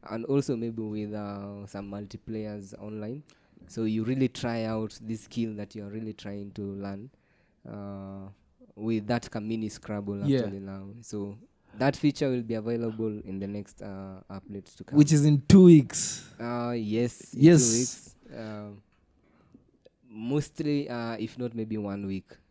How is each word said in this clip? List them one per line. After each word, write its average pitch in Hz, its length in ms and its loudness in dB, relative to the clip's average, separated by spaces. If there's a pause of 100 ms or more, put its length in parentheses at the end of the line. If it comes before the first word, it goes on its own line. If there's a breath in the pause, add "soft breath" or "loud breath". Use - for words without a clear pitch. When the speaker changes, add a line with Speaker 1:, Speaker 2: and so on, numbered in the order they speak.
Speaker 1:
and 113 160 -8
also 139 300 0
maybe 113 280 -6
with, 107 300 -6
uh, 101 520 -10
some 98 240 -12
multiplayers 104 880 -10
online. 107 440 -10 (440)
So 113 180 -4
you 110 180 0
really 131 240 0
try 117 380 -4
out 110 360 -6
this 110 200 -8
skill 113 340 -6
that 104 180 -12
you're 101 160 -12
really 107 240 -10
trying 101 380 -12
to 104 100 -10
learn, 98 480 -8 (580)
uh, 98 600 -12 (480)
with 110 320 -2
that 120 240 -4
ka-, 117 80 -8
mini 110 300 -4
Scrabble 101 580 -6
Speaker 2:
Yeah. 135 140 2
Speaker 1:
actually 98 180 -6
now. 98 300 -14 (120)
So 101 360 -10 (400)
that 135 180 0
feature 143 340 0
will 123 120 0
be 113 140 -4
available 110 680 -4
in 95 160 -10
the 98 80 -6
next, 101 360 -10
uh, 95 460 -12
updates 98 460 -14
to - 80 -16
come. 139 140 0
Speaker 2:
Which 147 160 8
is 147 100 6
in 147 240 6
two 185 180 12
weeks. - 600 8 (140)
Speaker 1:
Uh, 120 360 -4
yes, 113 580 -4
in 131 100 4
Speaker 2:
Yes. 160 180 10
Speaker 1:
two 113 160 4
weeks. - 380 -4 (200)
Um, 104 460 -14 (1300)
mostly, 143 800 -4
uh, 117 300 -6
if 113 180 -6
not 120 160 -6
maybe 110 240 -4
one 101 300 -6
week. 95 180 -6 (260)